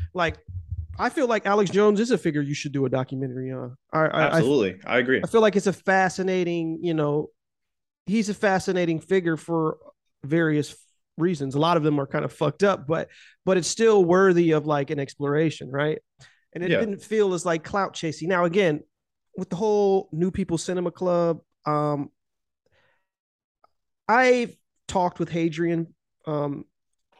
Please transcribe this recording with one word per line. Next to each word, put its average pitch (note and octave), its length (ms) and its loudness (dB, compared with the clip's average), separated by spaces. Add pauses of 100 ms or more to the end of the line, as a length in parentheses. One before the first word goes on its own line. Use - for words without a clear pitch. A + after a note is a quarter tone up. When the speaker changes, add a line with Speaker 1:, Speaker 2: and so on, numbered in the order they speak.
(140)
Speaker 1:
like, E3+ 240 -2 (600)
I A3 100 0
feel C4 180 0
like A3 200 0
Alex G3+ 240 2
Jones G#3 300 4
is A#3+ 100 0
a A3+ 80 2
figure D3+ 240 -2
you C#3+ 120 -4
should C#3+ 180 -10
do C3+ 120 0
a C3 60 0
documentary C3 600 -6
on. B2+ 260 -10 (160)
I, D#3 80 2
I, D#3 240 0
I D3+ 120 2
Speaker 2:
Absolutely. B2+ 500 2
I A#2 120 0
agree. B2 260 0
Speaker 1:
I - 20 -4
feel A3+ 140 2
like G#3+ 160 4
it's G3 100 0
a F#3+ 60 0
fascinating, F3+ 1080 -2
you E3+ 120 -2
know, D3 360 -2 (760)
he's G3+ 220 0
a G#3 60 -4
fascinating F3+ 640 0
figure E3+ 360 0
for D#3+ 420 -2 (460)
various D3+ 520 0 (420)
reasons. D3 360 -2
A C#3+ 40 0
lot E3 180 4
of D#3+ 60 2
them D3 180 2
are C#3 60 -4
kind D3+ 180 -6
of - 80 -6
fucked D3 300 -2
up, F#3 240 0
but, D#3 220 -4 (360)
but F#3 120 2
it's E3+ 120 -2
still G#3+ 360 4
worthy F3 480 6
of, D3+ 140 0
like, D3 240 -2
an D3+ 100 -4
exploration, C#3+ 720 -2
right? D3 280 -2 (540)
And D#3+ 100 -10
it F3+ 80 -4
Speaker 2:
Yeah. D#3 100 2
Speaker 1:
didn't G3+ 220 -4
feel G#3 320 0
as, E3+ 120 -6
like, D#3+ 180 -2
clout G3 300 -4
chasing. D#3+ 340 -6
Now, F3+ 160 2
again, E3+ 380 2 (540)
with F#3 120 -8
the F3+ 80 -6
whole G3+ 560 2
New E3+ 180 0
People F3 280 -2
Cinema F3+ 320 -4
Club, E3+ 500 0 (240)
um, D3 460 -2 (2000)
I've B3 460 4 (340)
talked F3+ 300 -2
with E3 120 -4
Hadrian. E3 640 -2 (320)
Um, D3 400 -4 (540)